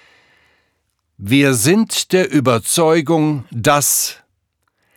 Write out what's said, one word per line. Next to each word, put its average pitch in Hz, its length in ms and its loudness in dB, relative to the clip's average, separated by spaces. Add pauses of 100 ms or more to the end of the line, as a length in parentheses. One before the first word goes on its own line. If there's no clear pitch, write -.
(1160)
"Wir 135 360 2
sind 160 580 -2
der 185 200 0
Überzeugung, 151 1200 0
dass 143 680 -2 (800)